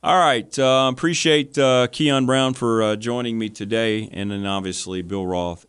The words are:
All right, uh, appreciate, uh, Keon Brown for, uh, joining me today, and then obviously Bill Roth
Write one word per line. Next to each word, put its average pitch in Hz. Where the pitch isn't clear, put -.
All 180
right, 135
uh, 131
appreciate, 151
uh, 127
Keon 139
Brown 131
for, 113
uh, 107
joining 120
me 110
today, 107
and 101
then 101
obviously 92
Bill 95
Roth 87